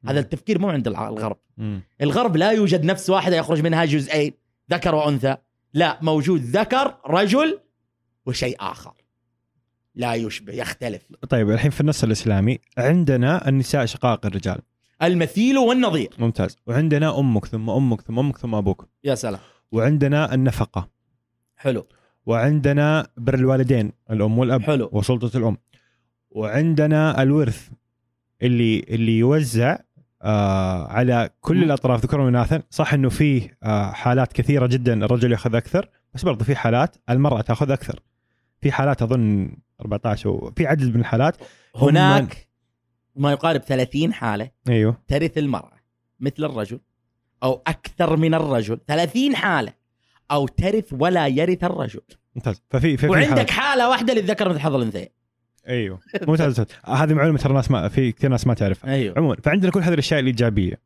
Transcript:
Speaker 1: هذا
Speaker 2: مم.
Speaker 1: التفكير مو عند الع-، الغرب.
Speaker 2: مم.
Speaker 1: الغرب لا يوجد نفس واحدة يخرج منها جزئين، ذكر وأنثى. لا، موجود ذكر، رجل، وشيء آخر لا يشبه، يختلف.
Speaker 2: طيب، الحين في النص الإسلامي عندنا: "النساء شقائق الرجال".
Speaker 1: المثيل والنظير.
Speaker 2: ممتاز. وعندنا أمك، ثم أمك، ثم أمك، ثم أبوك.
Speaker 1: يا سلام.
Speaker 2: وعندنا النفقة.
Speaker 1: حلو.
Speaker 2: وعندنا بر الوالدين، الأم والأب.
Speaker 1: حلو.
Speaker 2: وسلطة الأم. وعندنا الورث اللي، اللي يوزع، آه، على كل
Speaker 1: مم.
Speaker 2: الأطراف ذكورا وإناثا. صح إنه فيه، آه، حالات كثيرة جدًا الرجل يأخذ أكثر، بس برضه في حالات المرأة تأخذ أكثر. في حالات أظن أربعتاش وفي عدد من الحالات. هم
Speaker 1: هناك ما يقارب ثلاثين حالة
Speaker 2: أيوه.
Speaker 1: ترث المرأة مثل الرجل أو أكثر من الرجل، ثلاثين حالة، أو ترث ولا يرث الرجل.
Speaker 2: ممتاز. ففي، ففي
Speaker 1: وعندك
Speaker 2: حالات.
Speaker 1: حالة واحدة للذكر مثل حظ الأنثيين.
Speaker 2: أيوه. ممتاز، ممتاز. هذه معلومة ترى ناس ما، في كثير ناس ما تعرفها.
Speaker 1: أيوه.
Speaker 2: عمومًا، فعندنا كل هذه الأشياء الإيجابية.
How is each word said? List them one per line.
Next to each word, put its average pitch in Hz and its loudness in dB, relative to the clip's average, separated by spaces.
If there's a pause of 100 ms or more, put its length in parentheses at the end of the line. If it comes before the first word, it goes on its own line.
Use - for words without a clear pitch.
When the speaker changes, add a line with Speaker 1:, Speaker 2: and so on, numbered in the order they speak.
Speaker 1:
هذا 127 -4
Speaker 2:
مم. 139 0
Speaker 1:
التفكير 160 -4
مو 196 -2
عند 135 -2
الع-، 107 -6
الغرب. 107 -6 (200)
Speaker 2:
مم. 104 -8 (180)
Speaker 1:
الغرب 156 0
لا 180 2
يوجد 185 2
نفس 185 -2
واحدة 180 2
يخرج 160 -2
منها 165 2
جزئين، 147 0 (400)
ذكر 170 -2
وأنثى. 139 0 (380)
لا، 156 0
موجود 156 0
ذكر، 214 -2
رجل، 208 0 (680)
وشيء 127 -6
آخر 90 -12 (1000)
لا 120 -4
يشبه، 107 -8
يختلف. 117 -10 (280)
Speaker 2:
طيب، 110 2
الحين 117 2
في - -4
النص 147 2
الإسلامي 110 0 (200)
عندنا: 143 2
"النساء 135 0
شقائق 113 -2
الرجال". 92 -6 (440)
Speaker 1:
المثيل 185 2
والنظير. 233 0
Speaker 2:
ممتاز. 113 -2 (100)
وعندنا 147 0
أمك، 123 0
ثم 110 -6
أمك، 117 0
ثم 113 -8
أمك، 139 -2
ثم 117 -8
أبوك. 101 -2 (160)
Speaker 1:
يا 139 0
سلام. 107 -8 (320)
Speaker 2:
وعندنا 139 2
النفقة. 123 -2 (680)
Speaker 1:
حلو. 123 -4 (400)
Speaker 2:
وعندنا 143 2 (100)
بر 123 -2
الوالدين، 127 2 (180)
الأم 110 2
والأب. 127 2
Speaker 1:
حلو. 131 0
Speaker 2:
وسلطة 110 0
الأم. 113 0 (760)
وعندنا 151 0
الورث 135 0 (720)
اللي، 117 2
اللي 113 0
يوزع، 123 2 (440)
آه، 95 0
على 120 0 (100)
كل 160 0
Speaker 1:
مم. 180 4
Speaker 2:
الأطراف 127 0
ذكورا 139 0
وإناثا. 123 2
صح - 0
إنه 135 2
فيه، 135 0
آه، 104 -2
حالات 123 0
كثيرة 131 2
جدًا 120 0
الرجل 120 2
يأخذ 113 -2
أكثر، 143 -2 (260)
بس - -10
برضه 123 -2
في 131 0
حالات 120 0 (140)
المرأة 131 2
تأخذ 120 -2
أكثر. - -4 (600)
في 139 0
حالات 135 0
أظن 110 0 (240)
أربعتاش 104 -4
وفي - -4
عدد 135 2
من 120 4
الحالات. 127 0 (400)
هم 131 4
Speaker 1:
هناك 180 4 (680)
ما 143 2
يقارب 147 0
ثلاثين 139 -2
حالة 110 -4 (180)
Speaker 2:
أيوه. 113 4 (120)
Speaker 1:
ترث 151 -2
المرأة 131 -4 (480)
مثل 135 -4
الرجل 117 -6 (640)
أو 131 -2
أكثر 160 -2
من 160 2
الرجل، 123 -2
ثلاثين 220 0
حالة، 170 -2 (580)
أو 143 0
ترث 202 -2
ولا 160 0
يرث 170 0
الرجل. 151 -6 (360)
Speaker 2:
ممتاز. 113 -6
ففي، 135 2
ففي 147 0
Speaker 1:
وعندك 196 4
Speaker 2:
حالات. 262 2
Speaker 1:
حالة 262 0
واحدة 247 2
للذكر 208 0
مثل 160 -2
حظ 147 -2
الأنثيين. 107 -4 (600)
Speaker 2:
أيوه. 104 -4 (220)
ممتاز، 151 2
ممتاز. - -4
هذه 151 2
معلومة 151 4
ترى 135 2
ناس 135 2
ما، 101 2
في 127 0
كثير 139 0
ناس 123 0
ما 123 4
تعرفها. 101 -2
Speaker 1:
أيوه. 127 -2
Speaker 2:
عمومًا، 143 2
فعندنا 180 2
كل 196 0
هذه 170 0
الأشياء 147 0
الإيجابية. 117 0